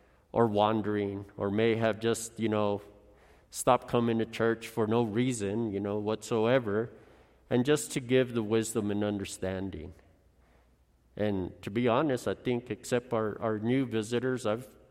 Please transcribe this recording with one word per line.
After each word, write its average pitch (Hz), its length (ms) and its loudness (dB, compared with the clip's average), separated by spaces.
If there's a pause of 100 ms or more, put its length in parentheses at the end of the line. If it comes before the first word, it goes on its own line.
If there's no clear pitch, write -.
(300)
or 117 160 4
wandering 104 800 2 (140)
or 101 120 0
may 110 260 4
have 110 240 0
just, - 380 -2
you 110 120 0
know, 104 320 0 (680)
stopped - 380 2
coming 117 300 2
to 113 80 0
church 113 420 0
for 110 180 -2
no 117 180 2
reason, 110 680 -2
you 98 80 -2
know, 101 160 -2
whatsoever, 110 960 0 (600)
and 123 140 4
just 151 280 2
to 147 80 -4
give 127 340 2
the 117 80 0
wisdom 110 480 0
and 104 140 0
understanding. 95 880 -6 (1200)
And 98 360 -2 (100)
to - 80 -8
be 120 160 0
honest, 127 400 2
I 98 80 0
think 120 360 -4
except 117 420 -4
our, 110 280 -2
our 110 200 -2
new 123 240 2
visitors, 117 600 -2
I've 110 220 -2 (240)